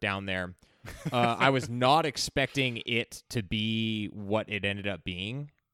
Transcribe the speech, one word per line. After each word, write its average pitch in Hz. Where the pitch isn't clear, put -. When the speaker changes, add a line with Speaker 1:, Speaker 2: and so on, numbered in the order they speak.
Speaker 1:
down 98
there. 92
Uh, 120
I 131
was 117
Speaker 2:
<laughs> -
Speaker 1:
not 127
expecting 131
it 117
to 120
be 110
what 104
it 101
ended 98
up 92
being, 107